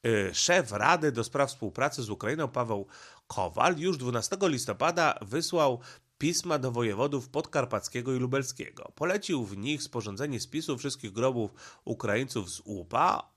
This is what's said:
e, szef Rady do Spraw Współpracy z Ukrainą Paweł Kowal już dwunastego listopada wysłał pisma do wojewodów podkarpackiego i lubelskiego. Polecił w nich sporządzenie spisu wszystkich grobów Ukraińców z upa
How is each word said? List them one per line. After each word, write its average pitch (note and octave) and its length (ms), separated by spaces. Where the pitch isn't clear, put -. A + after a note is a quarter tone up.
e, G#2 280
szef E3+ 380
Rady D3 400
do A#2 120
Spraw C#3 260
Współpracy B2 540
z G#2+ 60
Ukrainą B2 380
Paweł A2+ 400
Kowal A#2 520
już F3 180
dwunastego B2+ 500
listopada D3+ 760
wysłał C3+ 580
pisma E3 420
do B2+ 120
wojewodów A#2+ 580
podkarpackiego B2 840
i B2+ 60
lubelskiego. - 760
Polecił F3 500
w G2 120
nich C3+ 260
sporządzenie A2+ 560
spisu D3+ 380
wszystkich A#2+ 340
grobów A#2 400
Ukraińców A2+ 640
z - 140
upa G#2+ 720